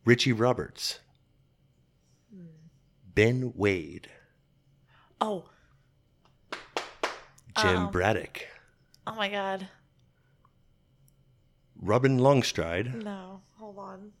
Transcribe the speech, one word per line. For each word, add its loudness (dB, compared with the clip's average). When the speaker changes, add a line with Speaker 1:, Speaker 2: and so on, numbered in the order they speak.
Speaker 1:
Richie 4
Roberts. -2
Ben 2
Wade. -2
Speaker 2:
Oh. -6
Speaker 1:
Jim 4
Speaker 2:
Um, 0
Speaker 1:
Braddock. 0
Speaker 2:
Oh -8
my -4
God. -4
Speaker 1:
Robin 2
Longstride. 2
Speaker 2:
No, -14
hold -18
on. -16